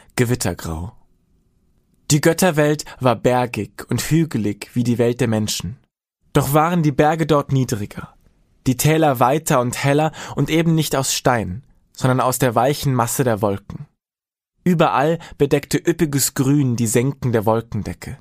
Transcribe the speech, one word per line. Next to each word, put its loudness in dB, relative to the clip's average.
gewittergrau. -2
Die 2
Götterwelt 2
war 2
bergig -2
und -2
hügelig -2
wie 0
die 0
Welt 0
der 0
Menschen. -4
Doch 0
waren 2
die 2
Berge 0
dort 0
niedriger, -4
die 2
Täler 2
weiter 2
und -4
heller 0
und 0
eben 2
nicht 0
aus -2
Stein, -2
sondern 0
aus 0
der 2
weichen 2
Masse 0
der 0
Wolken. -4
Überall 2
bedeckte 0
üppiges -2
Grün 2
die 0
Senken 0
der 0
Wolkendecke. -4